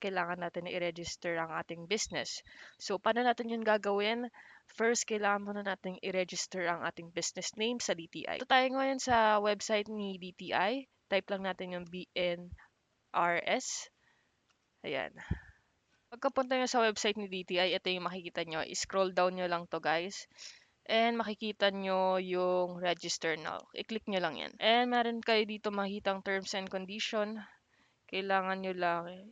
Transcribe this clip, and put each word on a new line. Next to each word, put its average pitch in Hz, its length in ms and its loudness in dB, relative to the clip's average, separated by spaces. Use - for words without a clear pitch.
kailangan 180 400 -2
natin 170 240 -4
na 175 80 -6
i-register 170 640 -4
ang 160 160 -4
ating 165 320 -6
business. 170 560 -4
So, 202 160 -2
paano 226 240 2
natin 240 320 2
yun 226 80 -2
gagawin? 214 720 2
First, 226 320 2
kailangan 202 400 0
muna 208 160 -4
nating 196 400 -4
i-register 185 640 -2
ang 170 220 0
ating 170 260 -10
business - 400 -4
name 226 240 0
sa 220 160 0
D 165 160 -6
T 160 160 -10
I. 78 160 -4
Ito - 80 -8
tayo 262 240 6
ngayon 269 240 2
sa 226 400 6
website 208 560 2
ni 202 240 -4
D 180 160 -10
T 175 220 -10
I. 226 340 0
Type 190 240 0
lang 190 160 -2
natin 180 320 -4
yung 180 80 -8
B 175 320 -10
N 175 320 0
R 170 320 2
S. - 400 -2
Ayan. 131 320 -4
Pagkapunta 262 480 0
nyo 254 80 4
sa 247 160 4
website 214 400 2
ni 202 80 -6
D 185 160 -4
T 180 160 2
I, 185 160 4
ito 185 160 0
yung 180 160 -2
makikita 175 400 -6
nyo. 160 160 -2
I-scroll 190 480 0
down 180 240 4
nyo 180 80 -2
lang 175 240 -2
to, 165 80 -2
guys. 165 480 0
And 233 320 4
makikita 208 480 0
nyo 190 480 2
yung 180 640 2
register 170 560 0
now. - 240 -6
I-click - 320 -6
nyo 190 160 0
lang 143 160 -2
yan. 73 160 -10
And 240 320 4
meron 233 320 0
kayo 226 240 4
dito 214 240 -4
makitang 196 560 -2
terms 196 320 -2
and 190 80 -4
condition. 208 720 -2
Kailangan 190 560 0
nyo 185 140 -2
lang 170 240 2